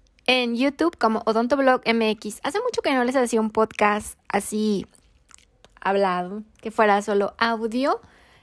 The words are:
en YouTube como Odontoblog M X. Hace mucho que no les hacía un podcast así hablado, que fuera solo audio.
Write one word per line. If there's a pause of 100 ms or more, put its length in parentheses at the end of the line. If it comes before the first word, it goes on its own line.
(260)
en
YouTube
como
Odontoblog
M
X.
Hace
mucho
que
no
les
hacía
un
podcast (100)
así (920)
hablado, (180)
que
fuera
solo
audio. (420)